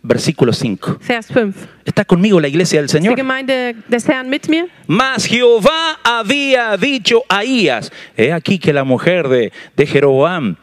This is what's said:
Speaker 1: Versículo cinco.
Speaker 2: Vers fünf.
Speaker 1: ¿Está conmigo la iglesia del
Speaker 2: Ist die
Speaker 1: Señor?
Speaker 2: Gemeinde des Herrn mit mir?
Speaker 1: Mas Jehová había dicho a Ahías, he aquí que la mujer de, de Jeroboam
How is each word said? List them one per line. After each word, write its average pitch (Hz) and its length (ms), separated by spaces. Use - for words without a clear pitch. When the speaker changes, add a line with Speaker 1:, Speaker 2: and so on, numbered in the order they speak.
Speaker 1:
Versículo 117 460
cinco. - 540
Speaker 2:
Vers 233 200
fünf. 208 280
Speaker 1:
¿Está - 220
conmigo 190 340
la 147 80
iglesia 165 320
del 147 60
Speaker 2:
Ist - 80
die 156 60
Speaker 1:
Señor? 214 160
Speaker 2:
Gemeinde 262 600
des 233 200
Herrn 254 220
mit 294 180
mir? 320 200
Speaker 1:
Mas 240 380
Jehová 247 760
había 233 760
dicho 240 500
a 196 120
Ahías, 208 520
he 123 160
aquí 170 280
que 156 120
la 139 120
mujer 143 440
de, 123 240
de 147 120
Jeroboam 143 760